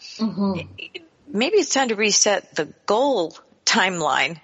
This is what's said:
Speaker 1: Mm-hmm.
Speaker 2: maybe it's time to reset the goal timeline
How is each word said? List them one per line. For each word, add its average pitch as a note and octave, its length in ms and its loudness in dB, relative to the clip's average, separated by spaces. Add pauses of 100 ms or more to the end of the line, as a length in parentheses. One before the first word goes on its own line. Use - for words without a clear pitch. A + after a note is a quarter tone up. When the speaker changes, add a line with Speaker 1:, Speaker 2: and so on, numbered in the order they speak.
(180)
Speaker 1:
Mm-hmm. G3 440 -2 (680)
Speaker 2:
maybe D4 300 0
it's F4 160 2
time C4+ 160 2
to A3 60 0
reset G#3 600 0
the D#3 100 -2 (200)
goal G#3+ 500 2 (280)
timeline D#3+ 800 0